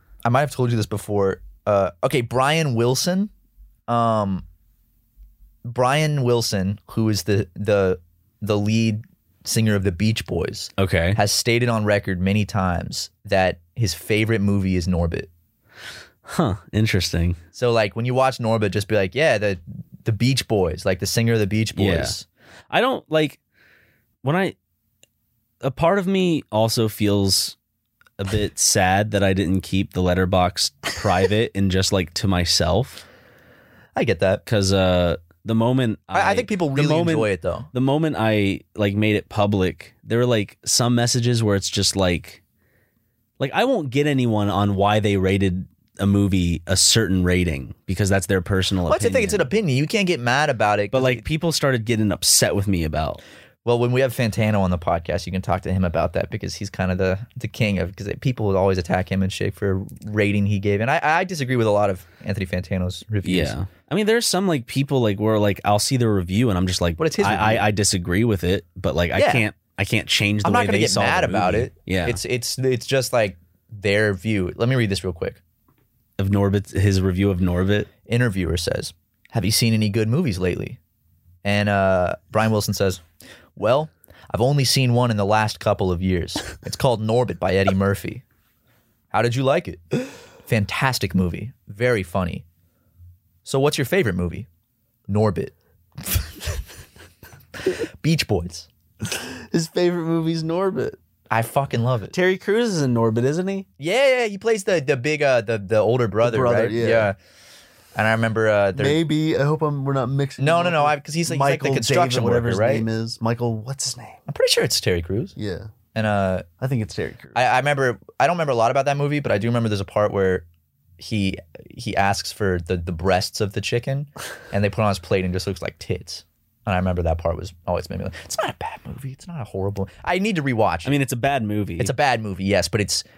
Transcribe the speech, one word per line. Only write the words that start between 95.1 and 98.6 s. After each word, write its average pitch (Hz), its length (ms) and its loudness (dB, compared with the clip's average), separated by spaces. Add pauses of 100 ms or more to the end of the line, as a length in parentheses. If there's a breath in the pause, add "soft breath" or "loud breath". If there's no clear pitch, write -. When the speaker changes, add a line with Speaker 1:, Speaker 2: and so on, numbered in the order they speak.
Speaker 1:
<laughs> - 640 -6 (1400 loud breath)
Beach 151 260 0
Boys. 90 400 -4 (840 loud breath)